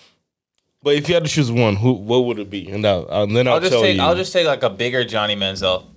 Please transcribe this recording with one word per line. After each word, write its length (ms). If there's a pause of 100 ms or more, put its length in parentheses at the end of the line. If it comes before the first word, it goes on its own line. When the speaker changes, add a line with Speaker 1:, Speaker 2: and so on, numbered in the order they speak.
(840)
Speaker 1:
But 120
if 140
you 60
had 100
to 60
choose 220
one, 240
who, 160
what 320
would 140
it 100
be? 220
And 160
I'll, 220
and 280
then 100
I'll 80
Speaker 2:
I'll 60
just 120
Speaker 1:
tell 100
Speaker 2:
take, 140
Speaker 1:
you. 60
Speaker 2:
I'll 120
just 180
take, 140
like, 160
a 80
bigger 340
Johnny 320
Manziel. 480 (120)